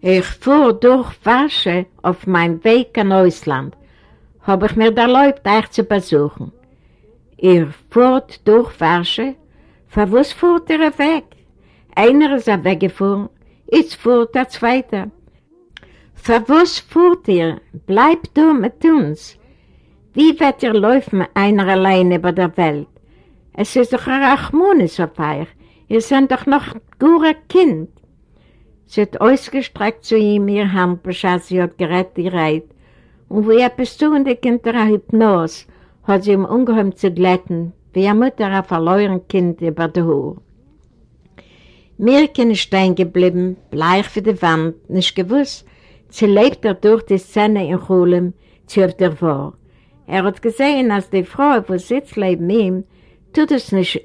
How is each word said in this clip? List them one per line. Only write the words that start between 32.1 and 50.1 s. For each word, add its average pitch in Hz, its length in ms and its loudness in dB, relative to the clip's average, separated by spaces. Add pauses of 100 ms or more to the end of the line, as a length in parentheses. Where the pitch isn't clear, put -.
die 180 120 -4
Reit. 160 360 -2 (640)
Und 214 200 -2
wie 226 120 4
etwas 247 360 -4
tun, 302 280 2
die 254 120 0
Kinder 233 360 -2
der 220 140 0
Hypnose, 208 800 0 (380)
hat 196 200 0
sie 202 80 0
ihm 190 120 0
ungeheim 220 500 0
zu 190 160 -2
glätten, 180 600 -2 (200)
wie 190 140 0
eine 208 120 2
Mutter 240 280 -2
ein 196 180 -2
verloren 185 640 -2
Kind 180 320 -2
über 165 280 -4
die 170 140 -4
Haar. 147 340 -4 (1600)
Mirkin 262 540 2
ist 208 100 -2
stehen 190 340 0
geblieben, 180 600 -2 (140)
bleich 175 460 -2
wie 214 60 -6
die 190 200 -2
Wand, 160 480 -2
nicht 185 240 -2
gewusst, 233 520 -4 (420)
sie - 180 -2
lebt 208 380 2
er 208 100 0
durch 214 300 2
die 196 140 -2
Szene 208 500 -2
in 180 100 -2
Chulem, 180 560 0 (320)
sie 190 180 0
auf 185 120 -4
der 170 240 -2
Wahr. 147 340 -4 (520)
Er 185 180 -4